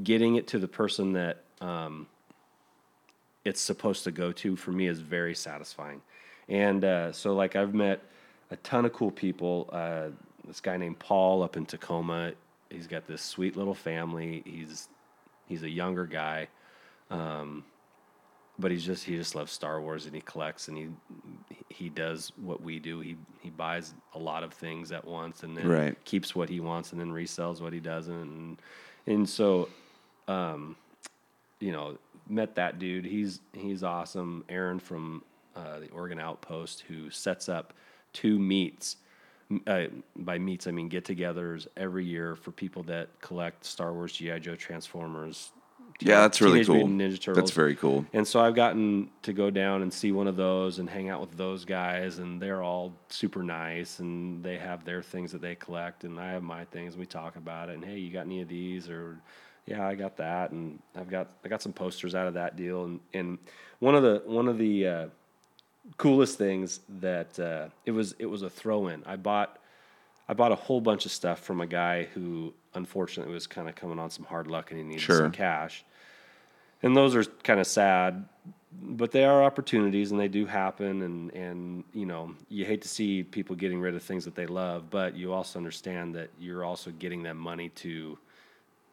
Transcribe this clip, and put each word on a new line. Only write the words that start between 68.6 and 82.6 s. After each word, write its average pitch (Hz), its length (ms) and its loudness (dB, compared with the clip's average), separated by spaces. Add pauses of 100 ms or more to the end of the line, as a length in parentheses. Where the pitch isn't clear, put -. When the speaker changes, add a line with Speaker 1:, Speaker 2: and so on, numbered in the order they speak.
Speaker 1:
I 95 100 -8
bought, 104 420 0 (720)
I 113 60 -4
bought 120 160 6
a 101 60 6
whole 127 240 0
bunch 110 260 4
of 98 60 -6
stuff 85 280 -2
from 90 200 -4
a 87 60 -2
guy 87 380 0
who 85 480 -6 (220)
unfortunately - 580 -4
was 85 140 -8
kinda 80 260 -10
coming 85 280 -8
on 82 100 -6
some - 140 -12
hard 80 240 -6
luck 80 240 -6
and 82 80 -8
he 78 40 -8
needed 78 160 -8
Speaker 2:
Sure. 85 180 8
Speaker 1:
some 80 120 8
cash. 85 540 -2 (1000)
And 127 140 6
those 139 180 10
are 113 80 8
kinda 101 420 4
sad, 92 640 4 (540)
but 117 300 -2
they 135 120 8
are 139 200 10
opportunities 104 680 4
and 104 100 2
they 101 80 4
do 101 160 2
happen. 95 580 0
And, 85 300 -6
and, 90 520 -8 (100)
you 104 100 -4
know, 82 300 -6 (140)
you 101 160 -4